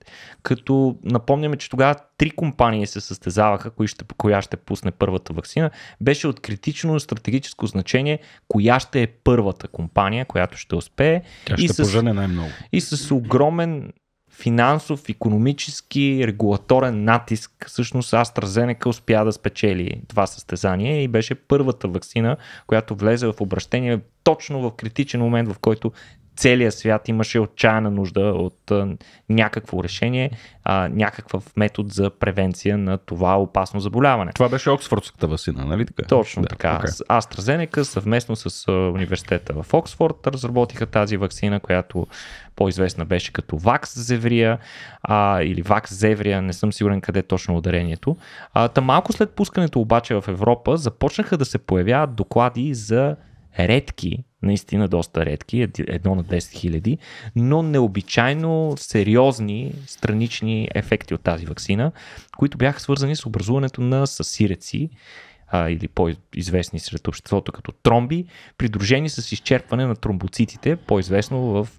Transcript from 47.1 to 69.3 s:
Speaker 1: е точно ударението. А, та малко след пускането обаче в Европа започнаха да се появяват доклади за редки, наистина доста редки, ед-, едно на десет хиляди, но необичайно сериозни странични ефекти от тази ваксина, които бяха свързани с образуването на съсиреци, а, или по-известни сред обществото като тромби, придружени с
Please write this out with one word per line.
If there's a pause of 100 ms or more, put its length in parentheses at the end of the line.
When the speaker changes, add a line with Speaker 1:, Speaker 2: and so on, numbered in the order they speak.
Speaker 1:
е
точно
ударението. (360)
А,
та
малко
след
пускането
обаче
в
Европа
започнаха
да
се
появяват
доклади
за (440)
редки, (180)
наистина
доста
редки,
ед-,
едно
на
десет
хиляди, (380)
но
необичайно
сериозни (140)
странични
ефекти
от
тази
ваксина, (460)
които
бяха
свързани
с
образуването
на
съсиреци, (580)
а,
или
по-известни
сред
обществото
като
тромби, (320)
придружени
с